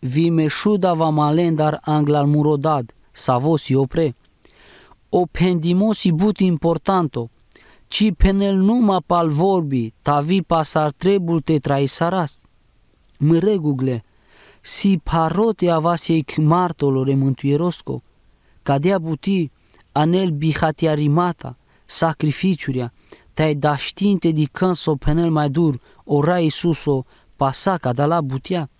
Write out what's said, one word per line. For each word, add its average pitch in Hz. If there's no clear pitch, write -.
Vime 160
șuda 185
va 160
malendar 151
anglal 147
murodad, 147
savosi 131
opre. 139
O -
pendimosi 180
but 190
importanto, 165
ci 208
penel 196
numa 196
pal 170
vorbi, 147
ta 147
vi 175
pasar 156
trebul 170
te 156
traisaras. 147
Mâregugle, 151
si 190
parote 175
avaseic 165
martolore 147
mântuierosco, 135
cadea 147
buti, 160
anel 175
bihatiarimata, 151
sacrificiuria, 151
te-ai 156
da 147
știnte 185
di 151
cânso 165
penel 165
mai 151
dur, 147
ora 147
Iisuso, 147
pasa 143
ca 127
da 135
la 165
butia. 139